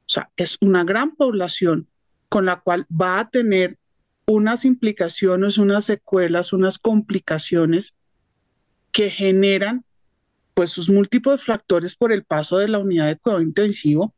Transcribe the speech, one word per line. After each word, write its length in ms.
O 60
sea, 240
es 240
una 240
gran 320
población 720
con 160
la 160
cual 280
va 300
a 120
tener 480
unas 380
implicaciones, 920
unas 260
secuelas, 680
unas 260
complicaciones 1200
que 180
generan, 760
pues, 160
sus 180
múltiples 560
factores 520
por 160
el 120
paso 340
de 100
la 100
unidad 300
de 100
cuidado 240
intensivo 760